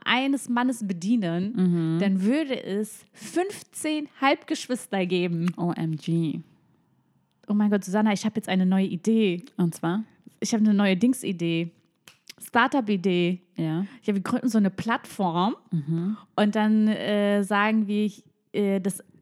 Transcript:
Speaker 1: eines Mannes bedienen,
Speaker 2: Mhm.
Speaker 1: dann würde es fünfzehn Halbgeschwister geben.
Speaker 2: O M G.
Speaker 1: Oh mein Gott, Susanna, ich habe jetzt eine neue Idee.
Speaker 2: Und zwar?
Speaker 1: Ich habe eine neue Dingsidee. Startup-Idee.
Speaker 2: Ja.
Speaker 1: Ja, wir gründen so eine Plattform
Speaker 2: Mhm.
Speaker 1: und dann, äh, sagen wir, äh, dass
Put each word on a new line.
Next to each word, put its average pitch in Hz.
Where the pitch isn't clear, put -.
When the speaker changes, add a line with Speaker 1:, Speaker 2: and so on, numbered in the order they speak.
Speaker 1:
eines 262
Mannes 240
bedienen, 180
Speaker 2:
Mhm. -
Speaker 1:
dann 190
würde 262
es 208
fünfzehn 311
Halbgeschwister 269
geben. 175
Speaker 2:
O 175
M 160
G. 165
Speaker 1:
Oh 208
mein 208
Gott, 196
Susanna, 214
ich 190
habe 220
jetzt 214
eine 185
neue 190
Idee. 185
Speaker 2:
Und 170
zwar? 185
Speaker 1:
Ich 220
habe 214
eine 214
neue 196
Dingsidee. 170
Startup-Idee. 196
Speaker 2:
Ja. 160
Speaker 1:
Ja, 208
wir 196
gründen 247
so 220
eine 196
Plattform 196
Speaker 2:
Mhm. 165
Speaker 1:
und 208
dann, 214
äh, 202
sagen 208
wir, 208
äh, 196
dass 185